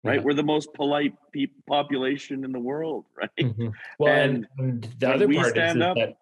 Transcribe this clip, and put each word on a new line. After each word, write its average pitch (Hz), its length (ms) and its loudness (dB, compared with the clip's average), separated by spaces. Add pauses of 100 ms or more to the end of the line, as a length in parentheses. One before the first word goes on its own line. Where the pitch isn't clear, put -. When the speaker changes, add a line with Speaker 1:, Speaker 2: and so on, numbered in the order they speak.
Speaker 1:
right? 120 140 0
Speaker 2:
Yeah. - 80 2
Speaker 1:
We're 143 100 2
the 147 80 2
most 151 300 0
polite 147 400 0 (200)
peop-, 139 360 -6
population 139 760 -2
in 131 80 -6
the 127 60 -6
world, 139 520 -6
<laughs> - 60 -20
right? 98 120 -4 (100)
Speaker 2:
Mm-hmm. 117 300 -2 (300)
Well, 147 160 4
and, 123 320 2 (120)
Speaker 1:
And 127 260 -2
Speaker 2:
and - 140 -14
the 131 80 0
Speaker 1:
when 131 80 2
Speaker 2:
other 135 140 4
Speaker 1:
we 147 80 4
Speaker 2:
part 165 120 2
is, - 40 2
Speaker 1:
stand 165 260 2
Speaker 2:
is - 60 4
Speaker 1:
up 180 120 2
Speaker 2:
that - 260 -2